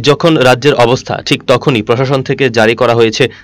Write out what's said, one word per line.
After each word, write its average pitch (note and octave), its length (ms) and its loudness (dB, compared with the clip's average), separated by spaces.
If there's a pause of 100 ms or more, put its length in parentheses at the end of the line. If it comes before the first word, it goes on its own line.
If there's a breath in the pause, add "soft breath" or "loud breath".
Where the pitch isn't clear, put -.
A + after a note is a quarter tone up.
যখন D3 240 2 (160)
রাজ্যের B2+ 280 2 (100)
অবস্থা, B2 280 -2 (140)
ঠিক C#3 120 -2 (120)
তখনই B2 360 0
প্রশাসন C3 400 -2
থেকে C3+ 180 -2 (120)
জারি A2+ 240 2
করা A#2+ 180 2
হয়েছে A2+ 240 0 (200 loud breath)